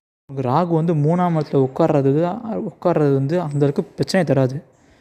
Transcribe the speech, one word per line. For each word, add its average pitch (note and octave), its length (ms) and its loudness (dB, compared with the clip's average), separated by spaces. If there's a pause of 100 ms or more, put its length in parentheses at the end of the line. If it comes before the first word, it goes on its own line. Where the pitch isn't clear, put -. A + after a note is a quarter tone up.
(340)
ராகு C#3 400 0
வந்து E3 220 0
மூணாம் E3 420 2
இடத்துல C#3+ 320 0
உட்கார்றது D3 520 2
தான், F3+ 200 -4 (160)
உட்கார்றது E3 560 0
வந்து C3+ 280 -2
அந்த D3 140 -6
அளவுக்கு C#3+ 280 0
பிரச்சனையை - 400 -2
தராது. C3+ 400 0 (380)